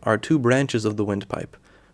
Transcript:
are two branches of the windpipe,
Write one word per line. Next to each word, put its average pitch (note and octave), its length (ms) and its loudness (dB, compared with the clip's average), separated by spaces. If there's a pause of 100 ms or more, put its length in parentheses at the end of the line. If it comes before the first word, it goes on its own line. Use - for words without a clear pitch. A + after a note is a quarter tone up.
are G#2+ 160 2
two - 180 0
branches B2 480 2
of G#2+ 120 -2
the G#2+ 60 -2
windpipe, - 540 -6 (360)